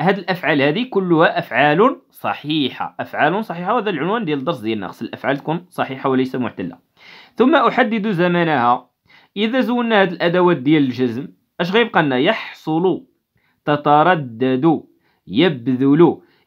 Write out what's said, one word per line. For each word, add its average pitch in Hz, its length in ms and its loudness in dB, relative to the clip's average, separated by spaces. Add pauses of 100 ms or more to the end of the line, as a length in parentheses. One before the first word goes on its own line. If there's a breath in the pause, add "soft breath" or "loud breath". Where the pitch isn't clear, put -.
هذه 190 180 0
الأفعال 160 420 -2
هذه 165 280 0
كلها 175 500 2
أفعال 147 640 2 (100)
صحيحة، 127 880 -6
أفعال 160 460 -2
صحيحة، 180 280 -6
وهذا 220 160 -2
العنوان 190 360 -4
ديال 151 140 -2
الدرس 139 200 -4
ديالنا، 107 280 -4
خص - 140 -14
الأفعال 127 360 -4
تكون 165 320 -8
صحيحة 131 400 -6
وليس 131 260 -2
معتلة. 101 420 -8 (580 loud breath)
ثم 262 200 2
أحدد 226 560 0
زمنها. 165 760 0 (480 soft breath)
إذا 220 220 0
زولنا 233 420 0
هذه 190 80 2
الأدوات 175 480 2
ديال 147 260 2
الجزم 127 440 -2 (320)
أش 180 120 -2
غيبقى 220 320 2
لنا؟ 131 140 0
يحصل، 165 880 -2 (600)
تتردد، 147 1160 2 (440)
يبذل. 135 920 2 (240 soft breath)